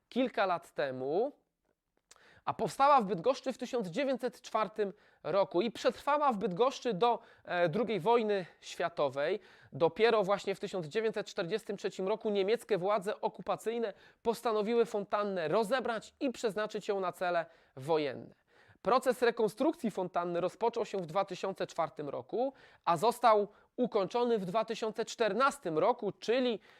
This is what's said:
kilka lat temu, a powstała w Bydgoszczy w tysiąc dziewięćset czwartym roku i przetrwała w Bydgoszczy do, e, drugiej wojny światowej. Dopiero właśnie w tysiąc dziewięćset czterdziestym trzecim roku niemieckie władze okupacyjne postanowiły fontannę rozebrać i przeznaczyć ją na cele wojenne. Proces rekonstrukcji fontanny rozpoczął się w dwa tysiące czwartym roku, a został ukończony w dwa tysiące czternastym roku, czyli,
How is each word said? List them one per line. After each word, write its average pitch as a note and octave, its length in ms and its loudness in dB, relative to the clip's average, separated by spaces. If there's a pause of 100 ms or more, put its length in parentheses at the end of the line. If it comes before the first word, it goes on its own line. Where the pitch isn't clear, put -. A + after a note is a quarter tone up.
kilka A#3 360 0
lat F3 260 -2
temu, D3 600 -2 (1120)
a - 80 -2
powstała C4 480 4
w G3+ 40 0
Bydgoszczy G#3+ 480 -2
w - 40 -16
tysiąc A#3+ 300 -4
dziewięćset B3+ 540 -2
czwartym G#3+ 520 -2 (300)
roku F3 380 0
i A3+ 100 -2
przetrwała C#4+ 640 0
w G3+ 40 -4
Bydgoszczy A3+ 560 0
do, A3+ 260 2 (260)
e, F3 240 2
drugiej G3+ 300 0
wojny G#3 460 2 (160)
światowej. D#3+ 800 -2 (340)
Dopiero G#3+ 500 4
właśnie G3 320 -2
w - 40 -10
tysiąc F#3 260 -6
dziewięćset G#3+ 420 -4
czterdziestym G3+ 500 -6
trzecim F#3 300 -6
roku G#3+ 220 -2
niemieckie G3+ 480 0
władze G3+ 440 -2
okupacyjne G#3+ 720 -4 (300)
postanowiły A3+ 640 2
fontannę G3+ 600 -2
rozebrać A3+ 720 0
i C#4 120 0
przeznaczyć G#3+ 560 -4
ją G3 120 0
na F3+ 120 -2
cele F3 340 -2 (300)
wojenne. C3+ 680 -2 (400)
Proces B3+ 380 2
rekonstrukcji A#3 680 0
fontanny F3 500 -2
rozpoczął G#3+ 440 -2
się - 120 -6
w F3+ 80 -4
dwa F#3+ 200 0
tysiące F#3+ 420 -6
czwartym D3 420 -6
roku, G3+ 440 -4 (320)
a E3+ 120 2
został G#3+ 500 4 (280)
ukończony A#3 640 0
w F#3+ 60 -6
dwa A3 200 0
tysiące A3 400 -4
czternastym G#3+ 720 0
roku, G3+ 340 2
czyli, A#3+ 480 0 (200)